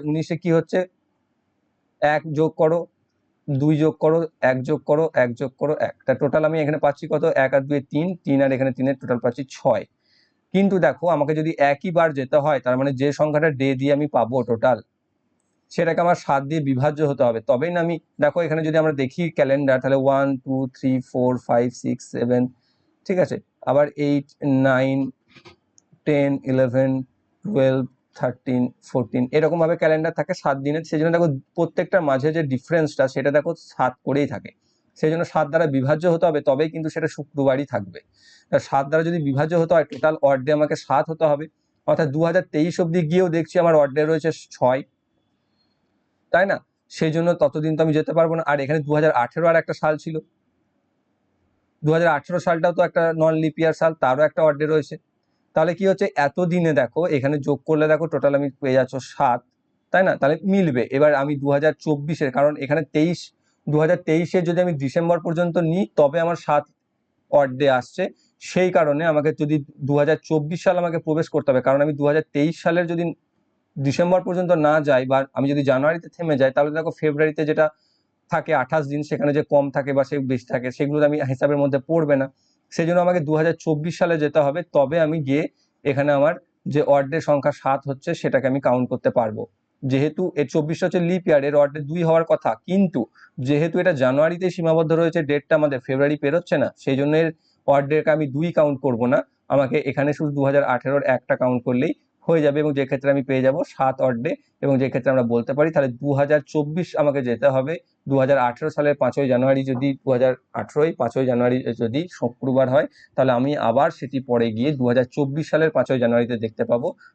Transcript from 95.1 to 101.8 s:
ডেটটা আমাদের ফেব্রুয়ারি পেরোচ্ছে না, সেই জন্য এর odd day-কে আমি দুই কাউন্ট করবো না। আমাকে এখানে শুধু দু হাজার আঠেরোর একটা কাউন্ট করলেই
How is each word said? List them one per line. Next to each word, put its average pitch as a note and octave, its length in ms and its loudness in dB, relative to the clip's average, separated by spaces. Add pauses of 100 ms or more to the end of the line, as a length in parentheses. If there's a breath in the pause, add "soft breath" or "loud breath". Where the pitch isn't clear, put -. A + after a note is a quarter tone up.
ডেটটা D3 300 0
আমাদের C#3+ 260 0
ফেব্রুয়ারি C#3+ 380 0
পেরোচ্ছে E3+ 340 0
না, B2 100 0 (160)
সেই C3+ 160 0
জন্য D3 220 0
এর E3 80 0 (380)
odd C#3 220 4
day-কে D3+ 220 0
আমি D3+ 140 0 (100)
দুই E3 220 -2
কাউন্ট D3 280 2
করবো B2 220 0
না। C#3 120 2 (280)
আমাকে C#3 300 0 (120)
এখানে C#3+ 240 -2
শুধু D3 240 -4
দু C#3+ 80 -2
হাজার C#3 180 2 (100)
আঠেরোর C3+ 300 -2 (120)
একটা - 260 -4
কাউন্ট B2+ 220 0
করলেই C3+ 300 -2 (320)